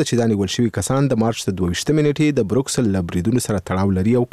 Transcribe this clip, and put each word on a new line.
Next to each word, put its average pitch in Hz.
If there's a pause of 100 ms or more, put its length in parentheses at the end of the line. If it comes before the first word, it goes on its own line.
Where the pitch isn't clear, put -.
ده 147
چې 117
دا 113
نیول 98
شوي 120
کسان 135
د 110
مارچ 113
د 95
دوه 87
ویشتمې 147
نېټې 147
د 98
بروکسل 117
له 87
بریدونو 113
سره 101
تړاو 95
لري 120
او 120